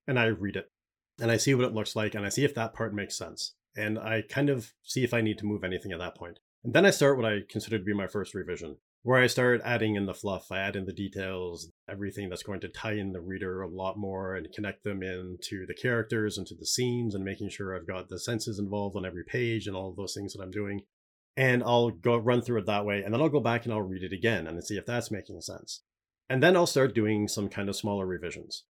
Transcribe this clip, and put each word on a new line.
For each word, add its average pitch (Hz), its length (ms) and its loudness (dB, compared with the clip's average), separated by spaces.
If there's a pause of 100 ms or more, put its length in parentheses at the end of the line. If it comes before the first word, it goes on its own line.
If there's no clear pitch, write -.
and 131 120 2
I 113 80 6
read 101 280 0
it, - 160 -8 (480)
and 117 120 2
I 117 60 6
see 139 180 4
what 123 100 4
it 110 80 -2
looks 107 220 -2
like, 107 180 0
and 101 140 -2
I - 20 -2
see 135 160 2
if 139 80 0
that 113 220 -4
part 110 180 -4
makes 101 240 -6
sense. - 380 -10 (200)
And 107 220 -2
I 110 240 0
kind 143 300 2
of 123 220 -4 (100)
see 135 200 0
if 117 100 2
I 117 80 4
need 107 180 2
to 101 80 -6
move 104 160 -2
anything 92 280 0
at 85 80 -2
that 90 160 -6
point. 87 240 -12 (240)
And 120 100 -2
then 139 120 8
I 151 60 10
start 143 260 6
what 117 80 2
I 104 140 4 (100)
consider 107 300 -2
to 90 40 -4
be 104 100 0
my 98 140 0
first 95 280 -4
revision, 85 420 -6 (260)
where 127 180 6
I 123 60 6
start 123 380 4
adding 110 300 2
in 101 100 0
the 92 80 -4
fluff, 95 380 -6
I 95 80 -4
add 98 160 -2
in 98 100 -4
the 92 80 -6
details, 90 760 -6 (180)
everything 98 400 -6
that's 87 140 -8
going 98 180 -6
to 90 80 -8
tie - 240 -4
in 98 200 -2
the 90 80 -8
reader 92 400 -6
a 92 80 -6
lot 95 280 -4
more 95 380 -4
and 80 180 -8
connect 104 300 -8
them 98 200 -4
into 92 600 -8
the - 80 -10
characters 113 640 0
and 92 100 -8
to 85 80 -16
the 101 100 -16
scenes, 120 500 0
and 95 100 -4
making 98 240 -6
sure 95 260 -6
I've 87 120 -10
got 92 220 -8
the 90 100 -8
senses 110 400 -4
involved 101 360 -2
on 92 100 -4
every 87 200 -8
page 117 420 -2
and 98 80 -6
all 95 140 -6
of 87 80 -12
those 95 160 -8
things 101 200 -8
that 98 100 -12
I'm 92 80 -10
doing. 101 300 -4 (560)
And 127 260 6
I'll 120 280 6
go 117 260 2
run 123 240 4
through 120 180 -2
it 95 80 -2
that 104 180 2
way, 101 180 2
and 104 100 -2
then 123 80 2
I'll 156 80 4
go 143 100 4
back 117 260 2
and 117 80 -2
I'll 107 80 0
read 92 220 -4
it 90 100 -4
again 95 340 2
and 85 160 -6
see 104 140 -4
if 87 80 -6
that's 120 260 -2
making 92 300 -8
sense. - 420 -12 (460)
And 131 140 4
then 180 120 10
I'll 175 120 6
start 131 280 4
doing 107 320 4
some 101 220 -2
kind 101 200 -4
of 98 60 -4
smaller 101 300 -2
revisions 85 680 -8